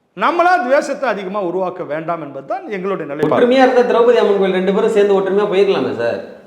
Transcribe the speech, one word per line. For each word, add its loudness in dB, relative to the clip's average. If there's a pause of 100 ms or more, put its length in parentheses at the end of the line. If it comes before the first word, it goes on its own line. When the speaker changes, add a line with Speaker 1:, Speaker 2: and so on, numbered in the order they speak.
(160)
Speaker 1:
நம்மளா 0
துவேஷத்தை -2
அதிகமா -6
உருவாக்க -6
வேண்டாம் -6
என்பதுதான் -10
எங்களுடைய -6
நிலைப்பாடு. 2
Speaker 2:
ஒற்றுமையா 6
இருந்தா 4
திரௌபதி 4
அம்மன் 2
கோயில் 0
ரெண்டு 0
பேரும் 0
சேர்ந்து 2
ஒற்றுமையா 0
போயிருக்கலாமே 0
சார். -4 (220)